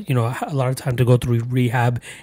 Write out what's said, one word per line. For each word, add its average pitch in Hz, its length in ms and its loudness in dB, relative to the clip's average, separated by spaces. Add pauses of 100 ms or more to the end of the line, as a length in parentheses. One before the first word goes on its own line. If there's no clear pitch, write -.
you 139 80 -2
know, 120 300 0
a - 100 -6
lot 131 160 0
of 131 60 -2
time 127 220 -4
to 131 60 2
go 120 140 6
through 120 220 0 (100)
rehab 123 500 0 (240)